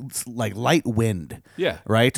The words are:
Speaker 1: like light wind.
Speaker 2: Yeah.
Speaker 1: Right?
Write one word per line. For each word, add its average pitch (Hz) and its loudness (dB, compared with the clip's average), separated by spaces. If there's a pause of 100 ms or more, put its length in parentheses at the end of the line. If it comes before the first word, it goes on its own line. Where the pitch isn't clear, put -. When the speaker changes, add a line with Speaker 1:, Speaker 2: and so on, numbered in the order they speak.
(280)
Speaker 1:
like 113 -4
light 127 2
wind. 110 0 (160)
Speaker 2:
Yeah. 170 -2
Speaker 1:
Right? 113 4